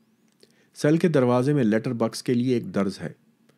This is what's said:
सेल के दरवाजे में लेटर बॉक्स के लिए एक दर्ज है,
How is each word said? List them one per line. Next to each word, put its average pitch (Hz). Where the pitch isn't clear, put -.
सेल 156
के 180
दरवाजे 127
में 139
लेटर 113
बॉक्स 113
के 131
लिए 120
एक 101
दर्ज 98
है, 82